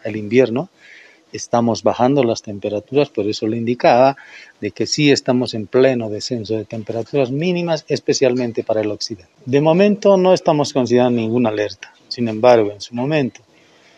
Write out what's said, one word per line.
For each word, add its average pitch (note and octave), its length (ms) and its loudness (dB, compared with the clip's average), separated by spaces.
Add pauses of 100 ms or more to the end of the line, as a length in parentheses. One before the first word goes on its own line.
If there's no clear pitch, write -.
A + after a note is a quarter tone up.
el G#2+ 120 -8
invierno. A#2 540 0 (640)
Estamos A#2 520 -2
bajando B2 400 2
las A2+ 180 -2
temperaturas, G#2 680 -4
por G#2 180 -4
eso G#2+ 200 -4
le A2+ 100 -4
indicaba B2 580 2 (460)
de G#2+ 100 -6
que - 140 -4
sí D3 260 2
estamos B2+ 440 0
en G#2+ 120 -8
pleno B2+ 420 2
descenso G#2+ 460 -6
de G#2+ 100 -6
temperaturas A2+ 680 -4
mínimas, E3+ 560 -2
especialmente B2 760 -2
para G#2+ 180 -2
el G#2+ 100 -2
occidente. - 400 -12 (140)
De C3+ 160 0
momento G3 560 4
no F#3 160 4
estamos D3+ 400 0
considerando B2 480 2
ninguna A2+ 280 0
alerta. G#2 440 -6 (140)
Sin A#2+ 200 -6
embargo, A2 440 4
en G#2 100 -16
su - 140 -16
momento, C3 460 -4 (560)